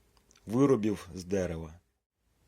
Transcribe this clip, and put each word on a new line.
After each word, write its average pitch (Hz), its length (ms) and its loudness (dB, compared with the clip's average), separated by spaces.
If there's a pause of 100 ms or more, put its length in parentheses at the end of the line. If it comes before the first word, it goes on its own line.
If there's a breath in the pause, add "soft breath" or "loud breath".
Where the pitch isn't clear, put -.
(460)
виробів 107 680 2
з 90 100 -10
дерева. 87 460 -2 (760)